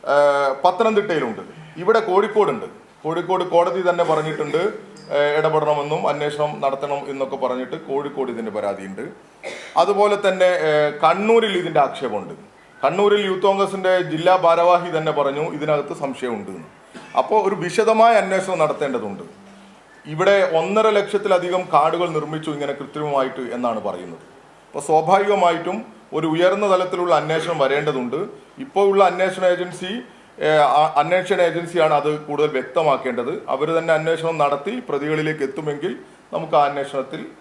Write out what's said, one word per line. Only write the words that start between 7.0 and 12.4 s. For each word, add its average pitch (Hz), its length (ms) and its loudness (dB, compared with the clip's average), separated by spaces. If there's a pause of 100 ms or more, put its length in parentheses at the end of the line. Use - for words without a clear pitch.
എന്നൊക്കെ 135 320 -6
പറഞ്ഞിട്ട് 127 320 -6 (120)
കോഴിക്കോട് 139 460 -4
ഇതിൻ്റെ 113 220 -8
പരാതിയുണ്ട്. 98 480 -6 (760)
അതുപോലെ 202 340 2 (100)
തന്നെ, 185 240 4 (180)
ഏഹ്, 151 220 2 (140)
കണ്ണൂരിൽ 208 580 2
ഇതിൻ്റെ 160 240 0
ആക്ഷേപമുണ്ട്. 104 480 -6 (500)